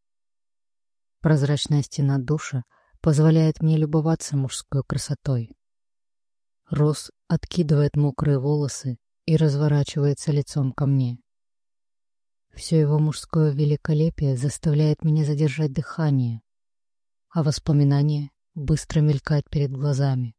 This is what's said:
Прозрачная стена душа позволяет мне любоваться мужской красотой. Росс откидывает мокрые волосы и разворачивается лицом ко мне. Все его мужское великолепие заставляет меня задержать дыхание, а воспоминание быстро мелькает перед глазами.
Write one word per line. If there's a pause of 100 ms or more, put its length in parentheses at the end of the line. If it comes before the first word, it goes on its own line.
(1200)
Прозрачная
стена
душа (380)
позволяет
мне
любоваться
мужской
красотой. (1160)
Росс (160)
откидывает
мокрые
волосы (300)
и
разворачивается
лицом
ко
мне. (1400)
Все
его
мужское
великолепие
заставляет
меня
задержать
дыхание, (880)
а
воспоминание (240)
быстро
мелькает
перед
глазами.